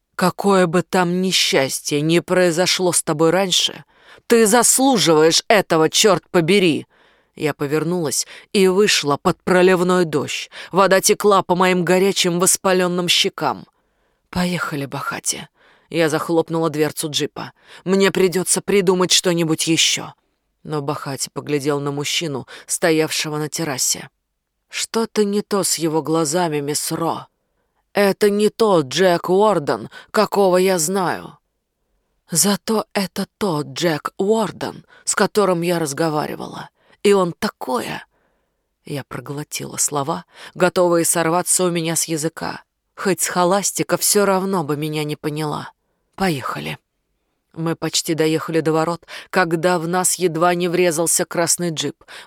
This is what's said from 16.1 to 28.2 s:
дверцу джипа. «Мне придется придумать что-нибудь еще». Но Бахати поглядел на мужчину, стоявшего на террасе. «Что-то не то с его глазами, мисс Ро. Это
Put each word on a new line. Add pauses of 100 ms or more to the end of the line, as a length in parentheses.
дверцу
джипа. (320)
«Мне
придется
придумать
что-нибудь
еще». (480)
Но
Бахати
поглядел
на
мужчину, (200)
стоявшего
на
террасе. (600)
«Что-то
не
то
с
его
глазами,
мисс
Ро. (680)
Это